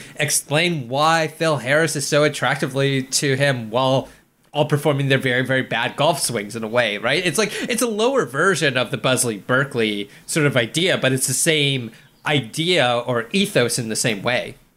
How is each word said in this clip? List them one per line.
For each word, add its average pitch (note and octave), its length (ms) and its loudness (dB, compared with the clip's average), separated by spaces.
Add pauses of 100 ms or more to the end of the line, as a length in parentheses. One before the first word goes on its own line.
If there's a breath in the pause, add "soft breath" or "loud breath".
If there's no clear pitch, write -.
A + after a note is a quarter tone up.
(160 loud breath)
explain D3+ 720 -2
why D#3 400 2
Phil D#3 300 0
Harris D3 380 0
is C#3 100 -4
so D3+ 180 4
attractively C#3 800 0
to C3+ 320 0
him B2+ 340 0
while C3 380 2 (440 loud breath)
all D3 120 2
performing C#3+ 440 0
their C3+ 100 4
very, B2+ 260 0
very C3 180 0
bad A#2+ 340 -4
golf D#3+ 240 2
swings A2 360 -4
in A2 80 -6
a A2 40 -6
way, A2 300 2
right? C3+ 260 0
It's F3 140 0
like, G#3+ 140 0 (160 loud breath)
it's - 140 -2
a B3 40 2
lower A#3 380 0
version D3 520 0
of B2+ 140 -2
the C#3 60 -4
Busby A#2+ 420 0
Berkeley A#2 680 -2 (180 loud breath)
sort D3+ 200 0
of C3+ 100 2
idea, C3 420 0
but C3 140 2
it's C3 140 -2
the C3 80 -2
same C#3 560 0 (360 loud breath)
idea C#3 800 0
or A#2+ 260 -2
ethos F#3+ 460 2
in A#2 100 -4
the G#2+ 80 -4
same G#2+ 260 -2
way. A#2 340 -4 (200)